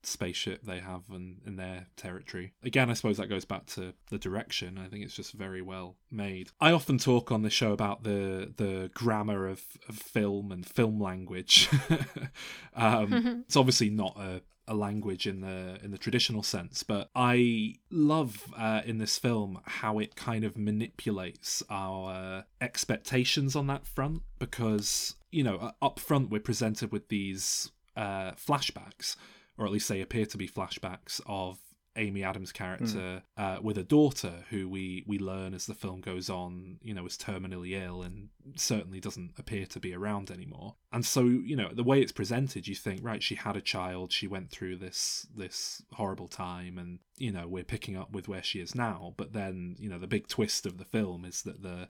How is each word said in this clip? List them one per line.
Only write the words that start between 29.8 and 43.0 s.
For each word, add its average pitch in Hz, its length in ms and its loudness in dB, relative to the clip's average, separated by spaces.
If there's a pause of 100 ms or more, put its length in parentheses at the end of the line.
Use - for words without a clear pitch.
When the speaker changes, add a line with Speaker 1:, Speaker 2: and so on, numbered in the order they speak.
Speaker 1:
they 98 120 0
appear 107 260 0
to 104 120 -10
be 95 100 -4
flashbacks - 760 -6
of 92 320 -4 (380)
Amy 98 260 0
Adams' 95 300 -4
character, 92 680 -4 (160)
Speaker 3:
Mm. 95 200 -2
Speaker 1:
uh, - 20 -10
with 107 160 0
a 95 60 -2
daughter 131 680 6
who 95 180 -2
we, 92 380 -4
we 101 120 0
learn 95 360 -4
as 87 120 -6
the 104 80 -8
film 92 260 -6
goes 92 300 -6
on, 90 520 -8
you 110 120 -8
know, 90 120 -6
is - 120 -8
terminally 92 540 -6
ill 90 300 -6
and 101 260 -10 (260)
certainly 95 460 0
doesn't 90 380 -8
appear 98 280 -6
to - 140 -12
be 92 120 -6
around 101 380 -4
anymore. 95 460 -12 (160)
And 120 120 0
so, - 200 4
you 127 320 4
know, 95 160 0
the 120 100 -2
way 135 180 8
it's - 120 4
presented, 117 560 -2
you 95 80 -4
think, 95 260 -4